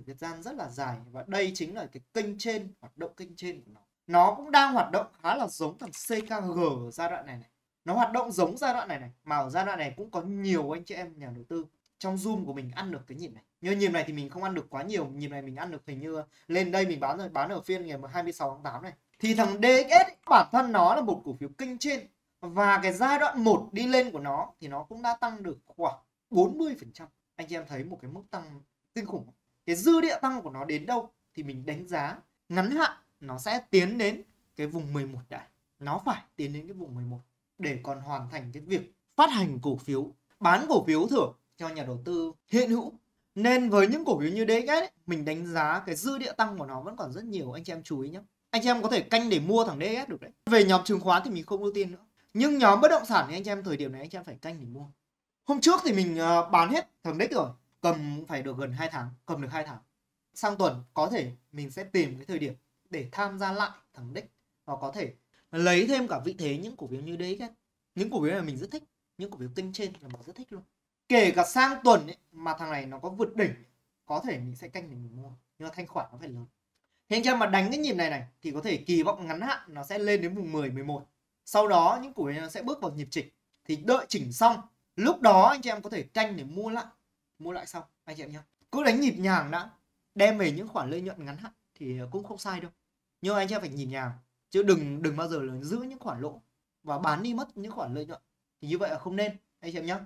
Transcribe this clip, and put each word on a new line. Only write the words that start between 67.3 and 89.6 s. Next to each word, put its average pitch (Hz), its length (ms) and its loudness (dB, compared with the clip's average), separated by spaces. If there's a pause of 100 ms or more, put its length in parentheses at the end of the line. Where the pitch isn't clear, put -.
X - 20 -12
S. 233 100 -12 (440)
Những 202 140 -2
cổ 202 140 -2
phiếu 156 100 2
này 196 80 -2
mình 147 160 -6
rất 139 140 -10
thích, 302 120 -12 (340)
những 202 140 -10
cổ 135 60 -14
phiếu 123 180 -10
kênh 185 180 -8
trên 196 280 -8
là 139 60 -20
mình 123 180 -14
rất 175 100 -18
thích - 180 -16
luôn. 190 80 -14 (480)
Kể 214 220 8
cả 175 120 4
sang 262 400 2
tuần 208 240 8
ấy, 170 100 -14 (140)
mà 160 220 -6
thằng 160 180 -8
này 139 140 -6
nó 135 140 -12
có 175 100 -8
vượt 220 260 -4
đỉnh, 208 180 2 (520)
có - 140 -4
thể 214 180 -6
mình 123 180 -10
sẽ 170 120 -14
canh 170 220 -12
để 131 60 -16
mình 120 260 -14
mua, 131 80 -18 (300)
nhưng 156 80 -10
mà 156 80 -12
thanh 180 120 -10
khoản - 240 -6
nó 123 60 -20
phải 151 120 -16
lớn. 120 160 -12 (640)
Thế 214 80 2
anh 233 60 2
chị 254 60 2
em 254 100 2
mà 220 60 2
đánh 190 240 2
cái 285 100 -2
nhịp 294 140 0
này 170 160 0
này 139 140 -4 (180)
thì 160 100 -6
có 147 100 -6
thể 190 160 -2
kỳ 170 260 2
vọng 190 240 -2
ngắn 160 140 -6
hạn 262 260 -2
nó 147 160 -12
sẽ 202 160 -6
lên 202 220 2
đến 170 140 -4
vùng 180 160 -6
mười, 147 200 -2
mười 131 120 -6
một. 143 220 -8 (400)
Sau 208 220 4
đó 190 360 6
những 269 100 -14
cổ 175 120 -4
phiếu 143 160 -4
nó 160 80 -8
sẽ 190 120 -10
bước 285 200 -6
vào 170 100 -4
nhịp 143 200 -8
chỉnh. - 180 -6 (360)
Thì 156 100 -4
đợi 226 340 2
chỉnh 127 240 -4
xong, 226 220 6 (400)
lúc 294 260 2
đó 208 260 10
anh 277 140 2
chị 240 80 -4
em 208 120 -4
có 208 80 -14
thể 196 140 -6
canh 208 340 -2
để 147 60 -8
mua 180 260 -8
lại, 226 160 -6 (540)
mua 165 120 -8
lại 180 160 -8
sau 165 200 -12 (180)
anh 156 100 -14
chị 151 80 -12
em 147 80 -12
nhé. 151 80 -14 (320)
Cứ 277 120 0
đánh 262 160 6
nhịp 269 180 2
nhàng 175 340 2
đã, 175 180 -4 (460)